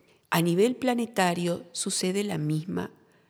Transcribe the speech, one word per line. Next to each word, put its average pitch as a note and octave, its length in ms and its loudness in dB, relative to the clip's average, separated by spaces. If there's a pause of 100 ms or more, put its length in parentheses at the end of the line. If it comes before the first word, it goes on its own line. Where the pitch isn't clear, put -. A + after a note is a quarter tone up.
(300)
a E3+ 120 2
nivel F#3 340 4
planetario F#3 960 0
sucede F#3+ 520 -2
la G3+ 140 -4
misma D#3 540 -4 (380)